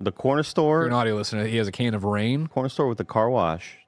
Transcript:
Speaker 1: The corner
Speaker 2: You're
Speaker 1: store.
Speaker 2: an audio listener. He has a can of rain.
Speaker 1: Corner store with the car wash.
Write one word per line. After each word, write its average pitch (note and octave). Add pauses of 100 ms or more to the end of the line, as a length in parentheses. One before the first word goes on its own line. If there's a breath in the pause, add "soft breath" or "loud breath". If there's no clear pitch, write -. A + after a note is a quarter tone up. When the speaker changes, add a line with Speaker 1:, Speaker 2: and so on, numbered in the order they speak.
Speaker 1:
The G2
corner C#3
Speaker 2:
You're D#3
Speaker 1:
store. D#3+
Speaker 2:
an A#2+
audio A#2
listener. G#2+
He A2+
has A2
a G2
can A#2+
of G2
rain. A2+
Speaker 1:
Corner C3+
store C#3
with A2+
the F2+
car A2+
wash. E2+